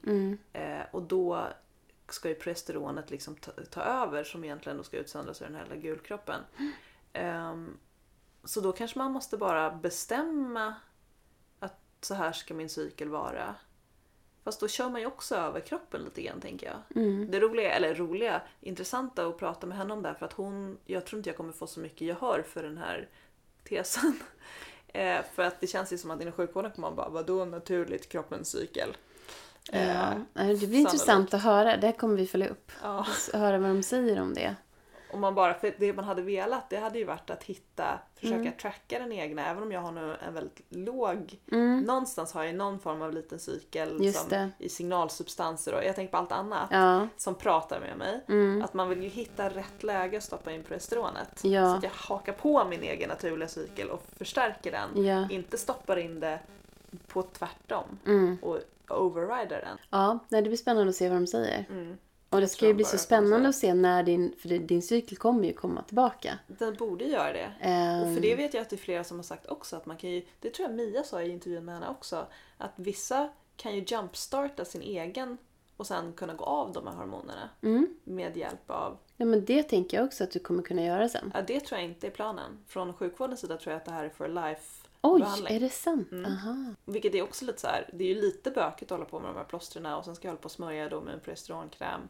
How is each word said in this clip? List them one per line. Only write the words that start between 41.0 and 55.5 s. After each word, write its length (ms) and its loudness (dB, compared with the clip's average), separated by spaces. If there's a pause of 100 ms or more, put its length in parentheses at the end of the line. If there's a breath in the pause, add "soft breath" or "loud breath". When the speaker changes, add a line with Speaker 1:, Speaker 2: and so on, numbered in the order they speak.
Speaker 1:
Mm. 300 6
Speaker 2:
någonstans 500 -2
har 120 -2
jag 100 -2
någon 260 -2
form 220 -4
av 100 -4
liten 260 -8
cykel 680 -2
Speaker 1:
Just 160 4
Speaker 2:
som 80 -4
Speaker 1:
det. 300 0
Speaker 2:
i 100 -8
signalsubstanser 1040 -2
och 100 0
jag 120 2
tänker 140 -4
på 60 0
allt 160 0
annat 380 -2
Speaker 1:
Ja. 460 8
Speaker 2:
som 180 -2
pratar 460 2
med 180 -8
mig. 300 -4
Speaker 1:
Mm. 340 6
Speaker 2:
Att 120 -6
man 140 2
vill 140 0
ju 60 -6
hitta 400 -4
rätt 340 -8
läge 340 -2
att 80 -4
stoppa 280 -8
in 100 -10
progesteronet. 840 -4
Speaker 1:
Ja. 260 8
Speaker 2:
Så 60 4
att 60 0
jag 80 -2
hakar 420 -6
på 320 6
min 180 -2
egen 260 -2
naturliga 400 -4
cykel 420 -8
och 120 -8 (140)
förstärker 560 -2
den. 320 0
Speaker 1:
Ja. 260 4
Speaker 2:
Inte 280 -4